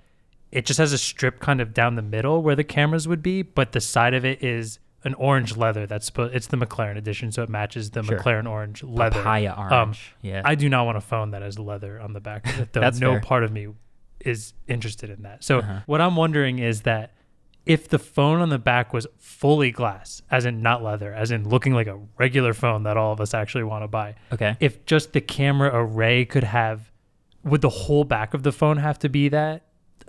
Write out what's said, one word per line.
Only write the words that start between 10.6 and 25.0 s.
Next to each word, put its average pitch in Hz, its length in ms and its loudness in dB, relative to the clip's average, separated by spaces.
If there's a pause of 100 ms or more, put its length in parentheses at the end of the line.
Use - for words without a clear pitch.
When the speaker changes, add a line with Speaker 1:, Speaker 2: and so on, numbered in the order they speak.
Speaker 1:
not 123 160 4
want 113 120 -2
a 104 40 -6
phone 107 300 -4
that 101 100 -10
has 101 180 -10
leather 101 400 -10
on 107 140 -12
the 101 80 -12
back 107 260 -10
of 120 120 -4
it, 110 140 -6
though. 120 60 0
Speaker 2:
<laughs> - 20 2
That's 120 180 2
Speaker 1:
No 131 140 4
Speaker 2:
fair. 104 80 0
Speaker 1:
part 123 220 2
of 110 80 -2
me 104 160 -8 (540)
is 113 320 -6 (140)
interested 110 420 -6
in 101 140 -14
that. 101 200 -18
So 135 160 4
Speaker 2:
Uh-huh. 101 260 -4
Speaker 1:
what 151 160 2
I'm 180 140 2
wondering 147 440 2
is 117 220 -2
that 113 300 -2 (540)
if 156 240 2
the 147 100 2
phone 151 400 2
on 175 80 2
the 147 100 0
back 120 360 2
was 117 120 -2 (140)
fully 143 520 2
glass, 110 500 -6 (100)
as 127 140 4
in 120 160 -2
not 117 200 2
leather, 104 320 -6
as 110 180 -2
in 107 180 -2
looking 123 240 4
like 117 140 2
a 101 120 -8 (180)
regular 127 360 2
phone 110 300 0
that 107 120 0
all 110 160 2
of 107 80 -4
us 104 140 -2
actually 113 320 -2
wanna 107 240 -6
buy, 107 260 -6 (160)
Speaker 2:
Okay. 110 300 0
Speaker 1:
if - 240 0
just 156 260 2